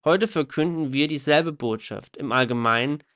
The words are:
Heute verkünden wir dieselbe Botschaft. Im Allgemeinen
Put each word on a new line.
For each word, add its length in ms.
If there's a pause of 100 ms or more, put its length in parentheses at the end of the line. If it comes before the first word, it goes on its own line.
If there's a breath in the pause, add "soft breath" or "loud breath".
Heute 240
verkünden 640
wir 140
dieselbe 440
Botschaft. 640
Im 140
Allgemeinen 720 (120)